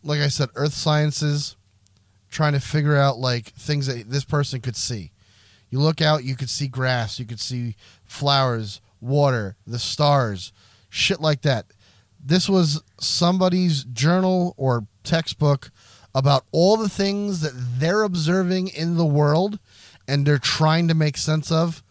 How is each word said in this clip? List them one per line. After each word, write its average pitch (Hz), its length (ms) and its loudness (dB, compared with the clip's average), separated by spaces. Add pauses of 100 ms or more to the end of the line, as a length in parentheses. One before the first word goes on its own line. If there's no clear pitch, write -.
like 147 180 -2
I 143 80 2
said, 139 280 -2
earth 143 180 -2
sciences, 151 800 -2 (760)
trying 151 220 0
to 139 80 0
figure 147 360 0
out, 139 220 4
like, 123 360 -4
things 143 320 -4
that 120 240 -8
this 139 140 -2
person 143 360 -4
could 113 160 -6
see. 101 360 -8 (580)
You 127 80 -4
look 156 240 2
out, 151 220 2
you 131 100 -4
could 123 160 -8
see - 160 -6
grass, 127 520 -4
you 127 60 -8
could 110 160 -12
see 120 360 -6 (280)
flowers, 127 760 -2 (200)
water, 127 560 0 (100)
the 117 120 -8
stars, 127 760 0 (380)
shit - 300 -2
like 151 220 0
that. 131 240 0 (560)
This 175 260 2
was 170 340 2 (180)
somebody's 180 840 2
journal 175 720 0
or 120 300 0 (180)
textbook 151 680 0 (440)
about 135 380 2
all 185 240 4
the 220 120 0
things 196 520 -2
that 151 140 -4
they're 127 480 0
observing 185 680 0
in 170 280 -4
the 170 100 2
world 151 520 2 (480)
and 139 200 0
they're 143 120 4
trying 156 500 2
to 160 60 2
make 151 220 2
sense 156 340 -2
of. 165 400 0